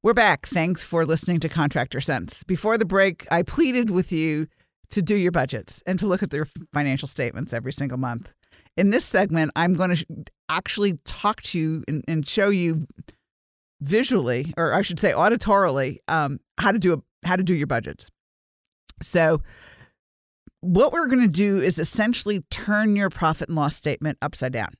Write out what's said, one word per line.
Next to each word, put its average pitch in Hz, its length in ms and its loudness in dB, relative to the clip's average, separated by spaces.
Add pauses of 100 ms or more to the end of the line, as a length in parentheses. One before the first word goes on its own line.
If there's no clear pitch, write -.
We're 220 100 4
back. 202 320 4
Thanks 170 380 0
for 165 200 0
listening 160 360 0
to 165 80 -2
Contractor 143 520 -2
Sense. - 440 -4
Before 214 340 0
the 214 60 2
break, 190 480 2
I 170 100 2
pleaded 247 480 0
with 180 220 0
you 156 340 0 (440)
to 202 120 0
do 202 140 2
your 180 160 2
budgets 131 540 -4
and 185 120 -2
to 214 80 -2
look 190 160 0
at 175 80 -4
their 147 160 -4 (260)
financial 143 360 -2
statements - 440 -6
every 123 200 -6
single 127 260 -6
month. 120 360 -8 (420)
In 196 140 4
this 240 140 2
segment, 165 520 2
I'm 175 180 2
gonna 180 220 0
sh-, 160 80 -4 (440)
actually 185 560 -2
talk - 380 -2
to - 160 -4
you 160 300 -2
and, 151 180 -4
and 156 220 -2
show 202 220 2
you 170 360 0 (920)
visually, 151 760 0
or 160 160 0
I 185 100 2
should 180 180 -4
say 180 120 4
auditorily, 180 960 2
um, 143 320 -2 (200)
how 226 120 2
to 233 80 2
do 175 140 2
a, - 340 -6
how 185 100 2
to 185 60 0
do 180 120 2
your 147 120 -2
budgets. - 440 -6 (920)
So 160 400 2 (1160)
what 180 320 4
we're 294 160 0
gonna 247 200 4
do 196 320 2
is 170 180 0
essentially 208 720 -2
turn 208 440 0
your 202 160 2
profit 160 380 -2
and 165 80 -2
loss 143 180 0
statement 147 480 -4
upside 127 300 -6
down. 110 280 -6